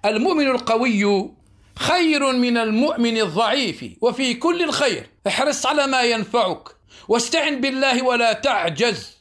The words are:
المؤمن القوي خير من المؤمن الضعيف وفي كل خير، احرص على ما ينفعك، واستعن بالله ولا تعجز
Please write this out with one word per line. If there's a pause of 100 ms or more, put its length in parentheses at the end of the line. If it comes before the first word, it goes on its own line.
المؤمن
القوي (440)
خير
من
المؤمن
الضعيف (160)
وفي
كل
خير، (180)
احرص
على
ما
ينفعك، (380)
واستعن
بالله
ولا
تعجز